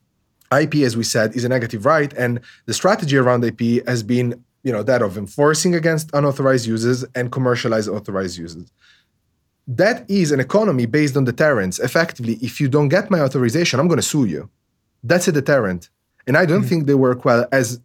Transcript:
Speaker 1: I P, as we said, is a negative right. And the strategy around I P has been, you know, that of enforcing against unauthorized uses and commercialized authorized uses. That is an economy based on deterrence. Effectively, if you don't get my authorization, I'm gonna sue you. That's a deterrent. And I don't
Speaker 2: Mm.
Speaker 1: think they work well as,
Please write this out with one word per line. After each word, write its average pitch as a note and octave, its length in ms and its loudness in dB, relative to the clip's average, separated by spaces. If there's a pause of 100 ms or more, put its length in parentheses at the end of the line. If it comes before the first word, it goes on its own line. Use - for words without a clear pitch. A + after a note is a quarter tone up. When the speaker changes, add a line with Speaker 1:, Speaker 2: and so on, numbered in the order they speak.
(540)
Speaker 1:
I D3 120 2
P, D3+ 180 0
as A#2 140 0
we A2+ 80 -2
said, A2+ 280 0
is A#2+ 120 -4
a B2 40 -2
negative A#2 360 -4
right. D3 320 2
And A#2+ 240 -2 (240)
the A2+ 80 -6
strategy F3+ 420 0
around B2 300 4
I A2+ 60 0
P A#2 360 0
has B2 160 -2
been, B2 400 -2 (200)
you C3 100 -2
know, G#2 100 -2
that B2 180 2
of G2 160 -2
enforcing D#3 580 0
against D#3+ 380 -2
unauthorized C#3 520 0
uses A#2 400 0 (100)
and B2 160 -4
commercialized A#2+ 560 -2
authorized F#2+ 500 -6
uses. E2 320 -14 (960)
That F3 440 -2
is F#3+ 240 2
an C3+ 80 2
economy C3+ 460 0
based C#3+ 280 0
on C#3 80 2
deterrence. A#2+ 560 0
Effectively, B2 640 -2
if - 180 -8
you D3 80 0
don't D3 220 2
get G3 200 0
my F3+ 120 2
authorization, C3 580 0
I'm D#3+ 80 2
gonna D3+ 140 2
sue C#3 240 0
you. D2+ 240 -6 (540)
That's F3 260 2
a - 20 2
deterrent. B2+ 580 0 (380)
And B2+ 80 2
I F3 100 6
don't E3+ 180 2
Speaker 2:
Mm. B2+ 60 -2
Speaker 1:
think E3 180 0
they C#3+ 80 4
work B2+ 280 2
well A#2+ 280 2
as, B2 340 0